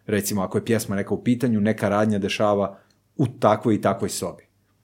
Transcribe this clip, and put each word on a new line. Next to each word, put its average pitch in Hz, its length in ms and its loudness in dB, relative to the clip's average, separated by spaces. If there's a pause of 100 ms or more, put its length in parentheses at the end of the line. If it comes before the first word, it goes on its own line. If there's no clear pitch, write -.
recimo, 101 360 0
ako 92 160 -4
je 98 60 -2
pjesma 107 320 -2
neka 98 180 -2
u - 100 -6
pitanju, 120 360 0
neka 107 280 0
radnja 104 300 2
dešava 101 600 0 (380)
u 139 100 2
takvoj 107 480 2
i 101 60 0
takvoj 98 300 0
sobi. - 320 -8 (420)